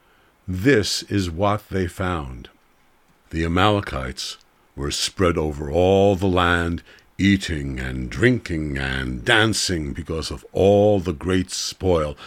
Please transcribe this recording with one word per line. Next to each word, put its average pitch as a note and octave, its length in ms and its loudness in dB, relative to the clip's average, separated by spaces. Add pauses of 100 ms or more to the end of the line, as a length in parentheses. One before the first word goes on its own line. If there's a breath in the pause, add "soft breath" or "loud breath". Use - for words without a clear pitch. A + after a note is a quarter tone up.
(480 soft breath)
This G2 560 2
is F#2+ 280 -2
what G2+ 380 -2
they F#2 180 -2
found. D#2 640 -8 (840)
The E2 120 -2
Amalekites F2 920 -2 (380)
were C#2 160 -6
spread - 440 0
over D2+ 360 -4
all G2 440 6
the F#2+ 120 0
land, F2 560 2 (340 soft breath)
eating D#2 600 0
and B1+ 320 -6
drinking D#2 640 0
and C2 480 -4
dancing G2+ 640 2
because D#2+ 380 -8
of - 240 -12
all G2+ 460 4
the F2 140 -2
great F2 360 -2
spoil D#2+ 640 -2 (120)